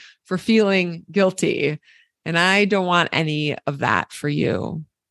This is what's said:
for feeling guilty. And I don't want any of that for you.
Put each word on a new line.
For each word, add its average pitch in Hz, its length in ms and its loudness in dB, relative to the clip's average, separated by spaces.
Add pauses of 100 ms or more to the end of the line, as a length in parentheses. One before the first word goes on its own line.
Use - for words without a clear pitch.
(260)
for 185 120 -4
feeling 190 720 2
guilty. 165 680 0 (440)
And 165 140 -2
I 190 280 4
don't 196 200 0
want 175 260 2
any 151 540 -2
of 143 140 -6
that 110 340 -2
for - 160 -6
you. 147 560 -2 (260)